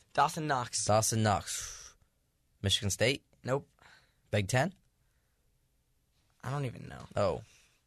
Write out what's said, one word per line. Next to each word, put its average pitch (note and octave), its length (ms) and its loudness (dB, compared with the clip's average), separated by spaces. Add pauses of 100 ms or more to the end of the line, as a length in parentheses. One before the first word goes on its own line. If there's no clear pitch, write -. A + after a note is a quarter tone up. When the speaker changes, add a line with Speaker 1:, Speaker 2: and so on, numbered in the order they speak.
(140)
Speaker 1:
Dawson D3+ 340 2
Knox. B2+ 360 -2
Speaker 2:
Dawson A2 400 4
Knox. - 720 -2 (680)
Michigan G2 280 0
State? A#2+ 340 0 (220)
Speaker 1:
Nope. C#3 220 -2 (640)
Speaker 2:
Big G#2 180 0
Ten? F3 240 2 (1700)
Speaker 1:
I A#2+ 80 -6
don't C#3+ 140 -4
even - 240 -10
know. B1+ 160 -16 (100)
Speaker 2:
Oh. F#2+ 260 0 (460)